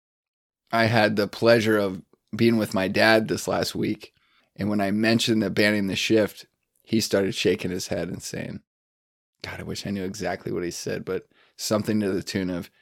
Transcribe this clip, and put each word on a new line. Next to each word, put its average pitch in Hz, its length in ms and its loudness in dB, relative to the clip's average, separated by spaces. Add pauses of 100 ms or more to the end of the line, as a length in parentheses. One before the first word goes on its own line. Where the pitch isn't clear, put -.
(720)
I 113 140 2
had 107 320 4
the 104 100 2
pleasure 113 500 4
of 98 240 0 (320)
being 113 240 4
with 107 160 -2
my 95 140 2
dad 107 400 6
this - 180 -2
last 92 300 -2
week. - 380 -4 (420)
And 101 140 -4
when 104 100 0
I 98 120 0
mentioned 110 520 2
the 95 60 0
banning 104 380 2
the 90 100 -4
shift, - 480 0 (360)
he 110 200 0
started 98 340 0
shaking 90 360 0
his 90 180 -6
head 87 180 -4
and - 160 -10
saying, - 380 -10 (800)
"God, - 180 -12
I 90 40 -12
wish 85 220 -10
I - 40 -8
knew 98 160 -6
exactly 95 480 -6
what 90 100 -4
he 87 80 -6
said," 95 320 -8
but 92 240 -8 (300)
something 107 420 -2
to 101 120 0
the 95 120 -2
tune 95 260 -4
of, 87 200 -6 (120)